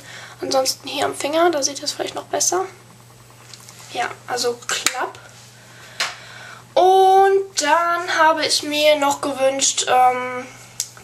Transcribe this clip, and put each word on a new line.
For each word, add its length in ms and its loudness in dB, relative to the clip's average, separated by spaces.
Ansonsten 460 -2
hier 180 -4
am 100 -4
Finger, 360 0
da 100 -2
seht 160 -4
ihr 80 -10
es 60 -6
vielleicht 240 -8
noch 100 -12
besser. 400 -2
Ja, 160 -4
also 400 -4
klapp. 520 -6
Und 880 4
dann 560 0
habe 260 4
ich 200 -2
mir 320 2
noch 260 0
gewünscht, 680 -2
ähm, 600 0